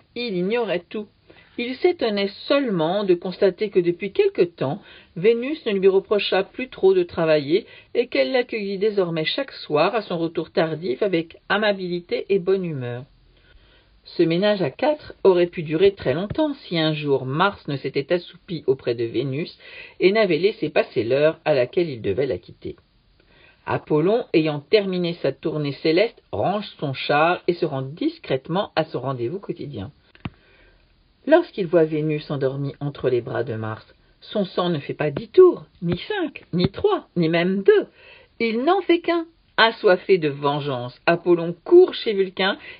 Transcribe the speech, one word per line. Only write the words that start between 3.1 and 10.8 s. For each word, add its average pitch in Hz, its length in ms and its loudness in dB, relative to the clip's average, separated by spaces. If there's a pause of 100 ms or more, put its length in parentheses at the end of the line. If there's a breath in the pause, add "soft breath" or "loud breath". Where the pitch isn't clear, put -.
constater 185 560 0
que 202 80 -2
depuis 175 320 0
quelque 403 320 2
temps, 165 400 -2 (320 loud breath)
Vénus 233 500 0
ne 214 100 -2
lui 190 120 2
reprocha 190 560 2
plus 254 260 -10
trop 190 240 4
de 180 120 4
travailler 160 640 2 (280 loud breath)
et 254 140 0
qu'elle 262 240 0
l'accueillit 220 460 -2
désormais 180 460 0
chaque - 280 -4
soir 160 420 0
à 214 80 -2
son 180 160 -6
retour 165 320 -4
tardif 165 500 -2